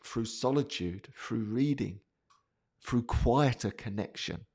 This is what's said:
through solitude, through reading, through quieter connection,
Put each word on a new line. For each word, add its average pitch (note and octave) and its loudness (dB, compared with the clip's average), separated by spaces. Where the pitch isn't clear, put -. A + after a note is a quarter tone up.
through A#2 -2
solitude, A2+ -2
through A2+ -4
reading, A2 0
through A#2+ 2
quieter B2 4
connection, - -6